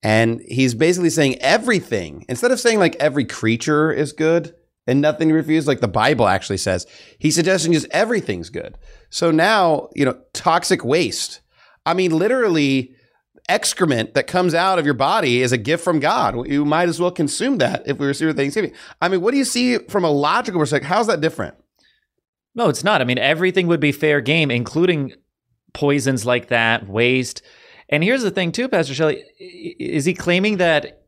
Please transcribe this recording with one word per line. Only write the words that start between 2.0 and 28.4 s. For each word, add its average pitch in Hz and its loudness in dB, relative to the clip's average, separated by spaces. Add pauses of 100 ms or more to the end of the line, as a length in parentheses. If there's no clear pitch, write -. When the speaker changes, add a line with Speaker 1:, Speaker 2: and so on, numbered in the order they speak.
Speaker 1:
instead 226 -2
of 247 0
saying, 226 2
like, 165 2
every 139 0
creature 147 0
is 139 -2
good 160 0 (320)
and 131 2
nothing 156 2
refused, 156 2
like 139 0
the 117 0
Bible 117 2
actually 95 -2
says, 92 -4 (320)
he's 151 0
suggesting 170 2
just 156 0
everything's 170 -2
good. - -12 (320)
So 170 0
now, 170 2
you 143 2
know, 131 -2 (140)
toxic 175 0
waste. 131 -2 (440)
I 165 0
mean, 180 2
literally, 160 2 (560)
excrement 143 0
that 135 0
comes 180 0
out 185 2
of 151 0
your 143 2
body 135 2
is 123 2
a 127 0
gift 147 -2
from 165 2
God. 135 0
You 143 0
might 165 2
as 160 -6
well 175 0
consume 196 -2
that 156 -2
if 143 -4
we 143 -4
were 139 0
serious 156 -2
Thanksgiving. 143 -2 (280)
I 170 0
mean, 185 0
what 220 2
do 277 0
you 269 2
see 247 0
from 196 -2
a 160 2
logical 180 0
perspective? 139 0
How's 208 2
that 175 0
different? 147 -4 (1000)
Speaker 2:
No, 190 2
it's - -2
not. 196 2
I - 2
mean, 123 0
everything 175 2
would 170 2
be 143 2
fair 147 2
game, 147 0
including 147 -2 (600)
poisons 135 0
like 123 0
that, 113 0
waste. 120 0 (480)
And 151 0
here's 247 0
the 190 0
thing 175 -2